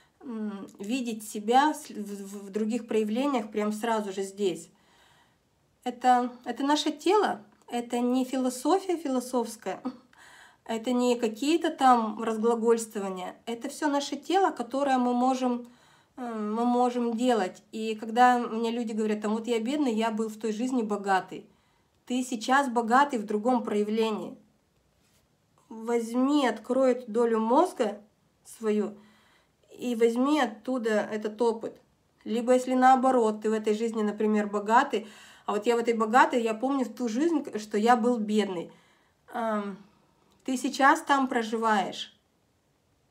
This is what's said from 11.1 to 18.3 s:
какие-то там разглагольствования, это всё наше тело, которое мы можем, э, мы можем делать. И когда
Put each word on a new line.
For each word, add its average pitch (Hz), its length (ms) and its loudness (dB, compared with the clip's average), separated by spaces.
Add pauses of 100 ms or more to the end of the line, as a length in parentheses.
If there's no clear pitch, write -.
какие-то 277 540 0
там 233 520 4
разглагольствования, 220 1120 0 (100)
это 233 220 -8
всё 302 200 -4
наше 285 280 -2
тело, 330 360 2
которое 262 460 0
мы 247 160 2
можем, 247 540 0 (480)
э, 254 60 -12
мы 220 420 -4
можем 240 520 2
делать. 220 460 0 (100)
И 220 240 -6
когда 247 420 6